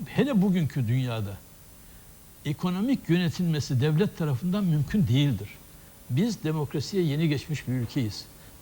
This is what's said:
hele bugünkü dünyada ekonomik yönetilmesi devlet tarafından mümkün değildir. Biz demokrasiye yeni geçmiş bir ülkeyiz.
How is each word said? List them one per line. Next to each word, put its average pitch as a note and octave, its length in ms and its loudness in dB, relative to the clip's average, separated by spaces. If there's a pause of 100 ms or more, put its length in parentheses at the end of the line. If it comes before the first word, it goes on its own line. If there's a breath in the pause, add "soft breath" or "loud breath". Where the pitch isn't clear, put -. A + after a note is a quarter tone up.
hele A3 360 2
bugünkü E3+ 460 2
dünyada A2+ 500 -2 (1080 loud breath)
ekonomik F#3+ 640 -2
yönetilmesi E3 720 2
devlet D#3 360 2
tarafından F3 460 0
mümkün D#3+ 440 2
değildir. A#2+ 420 2 (600 loud breath)
Biz F#3 340 0
demokrasiye D#3 600 -2
yeni D#3 260 2
geçmiş D3 380 -4
bir A#2+ 60 -2
ülkeyiz. A#2+ 520 -4 (360 loud breath)